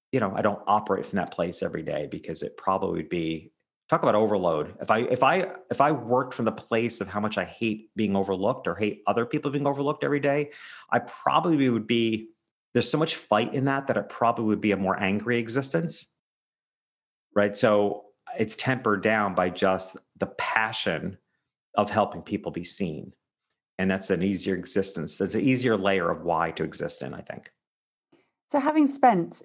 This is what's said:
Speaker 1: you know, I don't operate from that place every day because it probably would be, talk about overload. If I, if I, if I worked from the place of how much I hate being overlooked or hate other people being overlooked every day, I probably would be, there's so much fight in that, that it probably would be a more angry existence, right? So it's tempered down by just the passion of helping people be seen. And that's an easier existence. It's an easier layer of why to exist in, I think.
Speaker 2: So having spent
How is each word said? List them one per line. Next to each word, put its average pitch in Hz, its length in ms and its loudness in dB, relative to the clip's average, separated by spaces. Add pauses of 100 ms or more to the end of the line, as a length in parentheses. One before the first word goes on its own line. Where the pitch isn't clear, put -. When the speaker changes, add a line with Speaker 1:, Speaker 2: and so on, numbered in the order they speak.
(120)
Speaker 1:
you 131 80 0
know, 98 160 0
I 110 60 -2
don't 101 240 0
operate 101 400 2
from - 100 -6
that 90 160 -2
place 87 300 -2
every 80 200 -4
day 76 240 -4
because 78 360 -10
it - 140 -10
probably 95 420 -2
would 80 100 -8
be, 80 420 -6 (380)
talk 160 140 2
about 123 120 4
overload. 95 640 2
If - 100 -8
I, 110 100 6
if 123 220 2
I, 160 280 4 (200)
if - 100 -4
I 143 100 6
worked 127 440 0
from 120 100 -2
the 110 80 2
place 117 480 -2
of 95 80 -4
how 101 120 -4
much 104 180 -2
I 92 60 0
hate 107 520 -4
being 101 180 2
overlooked 98 540 0
or 85 60 -2
hate 104 320 -2
other 104 180 2
people 143 260 -4
being 139 160 -2
overlooked 143 380 -2
every 143 160 0
day, 143 300 0 (400)
I - 80 2
probably 139 720 2
would 113 160 0
be, 113 420 0 (460)
there's 120 160 2
so 156 80 2
much 156 180 0
fight 110 380 0
in 135 100 0
that, 139 220 0
that 113 100 0
it 101 140 -2
probably 117 340 2
would 107 160 2
be 104 120 4
a 95 40 4
more 95 260 0
angry 104 360 0
existence, 135 680 -2 (1300)
right? 104 220 2
So 104 480 2 (340)
it's 110 180 -2
tempered 113 460 0
down 107 320 2
by 90 140 2
just 95 480 0 (220)
the 95 80 0
passion 104 920 -2 (600)
of 104 120 2
helping 101 320 0
people - 320 -6
be 87 120 -8
seen. - 500 -4 (640)
And 95 120 0
that's 95 200 -2
an 87 120 2
easier 95 340 0
existence. 87 640 -4
It's 98 140 -2
an 107 60 0
easier 127 360 2
layer 95 340 0
of 85 120 -4
why 82 300 0
to 82 120 -4
exist - 360 -8
in, 65 140 -10
I - 60 -12
think. - 320 -16 (1000)
Speaker 2:
So 294 80 0
having 302 280 4
spent 233 580 4